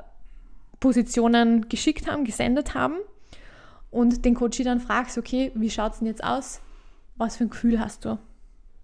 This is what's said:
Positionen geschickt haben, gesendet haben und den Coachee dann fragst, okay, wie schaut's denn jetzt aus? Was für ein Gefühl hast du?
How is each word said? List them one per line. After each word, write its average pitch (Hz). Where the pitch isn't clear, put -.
Positionen 233
geschickt -
haben, 294
gesendet 247
haben 277
und 240
den 247
Coachee 240
dann 247
fragst, 240
okay, 254
wie 220
schaut's 220
denn 226
jetzt 220
aus? -
Was 226
für 240
ein 214
Gefühl 226
hast 214
du? 226